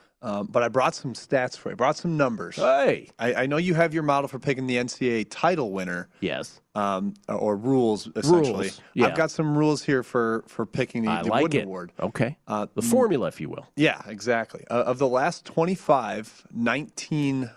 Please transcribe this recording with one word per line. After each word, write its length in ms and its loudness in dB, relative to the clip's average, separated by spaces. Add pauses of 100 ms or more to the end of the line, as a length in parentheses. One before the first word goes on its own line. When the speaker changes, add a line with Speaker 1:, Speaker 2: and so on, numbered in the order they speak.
(220)
Speaker 1:
um, 260 -4
but 160 2
I 40 0
brought 280 2
some 180 -8
stats 420 -2
for 120 -10
you. 60 -8
I 20 -14
brought 200 2
some 200 -4
numbers. 400 -2
Speaker 2:
Hey! 600 2
Speaker 1:
I, 180 0
I 120 0
know 120 0
you 160 2
have 200 4
your 80 0
model 240 2
for 140 -8
picking 260 -2
the 100 0
N 120 0
C 220 -2
A 100 2
A 40 -2
title 460 0
winner. 380 -6 (120)
Speaker 2:
Yes. 400 -6 (140)
Speaker 1:
Um, 400 -2 (140)
or 280 0
rules, 600 2
essentially. 500 4
Speaker 2:
Rules, 140 -10 (140)
yeah. 120 4
Speaker 1:
I've 100 2
got 140 2
some 260 0
rules 280 2
here 180 2
for, 460 0
for 180 -6
picking 380 -4
the, 60 0
Speaker 2:
I 120 -2
Speaker 1:
the 60 -2
Speaker 2:
like 140 2
Speaker 1:
Wooden 180 0
Speaker 2:
it. 40 -4
Speaker 1:
Award. 360 -10
Speaker 2:
Okay. 360 -2 (120)
Speaker 1:
Uh, 260 -2
Speaker 2:
The 80 -4
Speaker 1:
m- 80 -2
Speaker 2:
formula, 380 2
if 120 -10
you 80 -8
will. 180 -12 (100)
Speaker 1:
Yeah, 300 2
exactly. 640 -4
Uh, 140 0
of 160 0
the 100 2
last 380 0
twenty-five, 1080 -2
nineteen 1040 -2